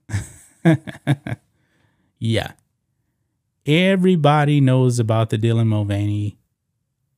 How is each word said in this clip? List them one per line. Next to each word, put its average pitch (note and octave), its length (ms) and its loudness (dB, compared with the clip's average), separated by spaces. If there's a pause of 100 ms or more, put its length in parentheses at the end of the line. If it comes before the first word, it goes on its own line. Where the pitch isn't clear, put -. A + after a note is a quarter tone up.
<laughs> - 40 -20 (2250)
Yeah. A2+ 280 -2 (1120)
Everybody D#3 960 2
knows B2+ 380 2
about A2 320 0
the A#2 80 -2
Dylan A2+ 260 0
Mulvaney G#2 720 -4 (800)